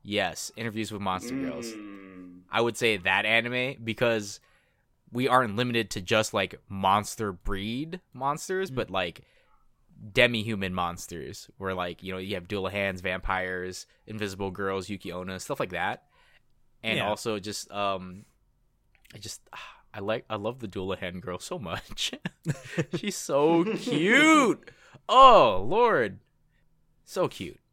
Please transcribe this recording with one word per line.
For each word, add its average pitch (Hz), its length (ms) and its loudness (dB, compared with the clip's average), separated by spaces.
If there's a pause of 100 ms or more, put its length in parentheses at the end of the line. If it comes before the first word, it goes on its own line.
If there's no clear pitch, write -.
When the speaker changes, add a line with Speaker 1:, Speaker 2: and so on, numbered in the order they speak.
Speaker 1:
Yes, 98 520 -4
Interviews 110 360 -6
with 104 100 -8
Monster 92 340 -4
Girls. 120 380 -6
Speaker 2:
Mm. 95 680 -16 (100)
Speaker 1:
I 110 100 0
would 117 160 0
say 110 200 2
that 95 280 2
anime 120 580 0
because 113 560 0 (720)
we 123 160 -2
aren't 123 280 4
limited 117 360 0
to 107 100 -6
just, 110 300 2
like, 98 380 -2
monster 101 640 0
breed 117 680 -6 (120)
monsters, 151 560 -4
Speaker 3:
Mm. 131 60 -10
Speaker 1:
but, 110 160 -4
like, 92 300 -4 (920)
demi-human 110 600 2
monsters, 85 840 -6
where, 95 160 -4
like, 90 300 -6
you 92 100 -8
know, 92 60 -8
you 98 160 -6
have 87 120 -10
Duelahans, 95 540 -4
vampires, 92 880 -4 (200)
invisible 98 440 -6
girls, 95 380 -4
Yuki 95 220 -8
Onna, 90 280 -8
stuff - 200 -8
like 101 120 -4
that. 92 320 -4 (800)
And 113 140 -2
Speaker 3:
Yeah. 107 120 0
Speaker 1:
also 107 300 -2
just, 98 320 -10
um, 98 540 -4 (880)
I - 40 -18
just, - 240 -14 (280)
<sighs> - 240 -20
I 107 60 -12
like, 110 300 -4
I 107 60 -4
love 110 240 -4
the 113 80 -10
Duelahan 92 540 -6
girl 90 180 -8
so - 180 -8
much. - 540 -8 (420)
<laughs> - 440 -6
She's 202 180 -4
so 160 480 4
Speaker 2:
<laughs> 214 140 -2
Speaker 1:
cute. 254 920 4 (380)
Oh, 180 600 10
Lord. 160 520 2 (840)
So 175 240 -2
cute. - 300 -10 (140)